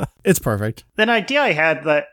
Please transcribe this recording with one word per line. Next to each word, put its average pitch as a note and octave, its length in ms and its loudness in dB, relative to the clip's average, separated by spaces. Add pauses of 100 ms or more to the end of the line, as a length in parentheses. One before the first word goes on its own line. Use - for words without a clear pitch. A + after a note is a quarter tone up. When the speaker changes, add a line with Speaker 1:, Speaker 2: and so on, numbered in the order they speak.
(240)
Speaker 1:
It's G3 160 2
perfect. G#2+ 440 -4 (120)
Speaker 2:
Then G#3+ 140 0
idea A#3+ 320 0
I B3 100 2
had D#3 320 0
that, D3 300 0